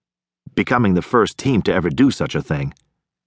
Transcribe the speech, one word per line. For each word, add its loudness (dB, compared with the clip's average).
becoming 0
the 0
first 0
team 0
to 0
ever 0
do 2
such -4
a -4
thing. -4